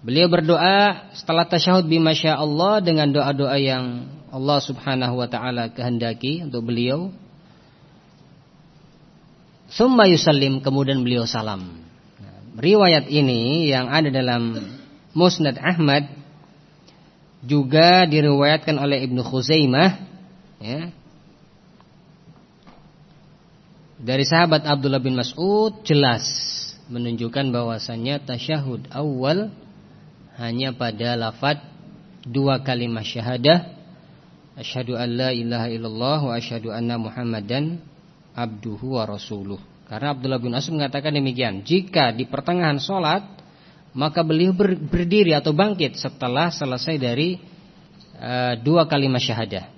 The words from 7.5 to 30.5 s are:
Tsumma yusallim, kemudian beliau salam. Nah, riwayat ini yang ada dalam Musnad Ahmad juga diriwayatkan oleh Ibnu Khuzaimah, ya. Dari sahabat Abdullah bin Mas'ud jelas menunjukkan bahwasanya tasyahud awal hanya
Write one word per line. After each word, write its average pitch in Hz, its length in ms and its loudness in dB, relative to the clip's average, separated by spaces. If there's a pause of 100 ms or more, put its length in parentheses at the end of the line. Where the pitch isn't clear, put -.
Tsumma 233 400 6
yusallim, 139 560 4
kemudian 135 400 0
beliau 120 240 0
salam. 92 560 -8 (320)
Nah, - 200 -20 (200)
riwayat 170 560 4
ini 143 560 2
yang 127 240 0
ada 156 160 4
dalam 120 480 0 (560)
Musnad 160 480 2
Ahmad 147 480 2 (1400)
juga 156 640 6
diriwayatkan 147 720 2
oleh 139 240 0
Ibnu 123 160 -2
Khuzaimah, 143 800 2 (640)
ya. 127 160 -8 (3250)
Dari 131 240 0
sahabat 160 400 4
Abdullah 139 320 0
bin 131 160 -2
Mas'ud 196 720 -2
jelas 135 400 2 (640)
menunjukkan 120 640 -4
bahwasanya 120 720 -4
tasyahud 131 720 -6
awal 147 560 -2 (880)
hanya 120 320 -4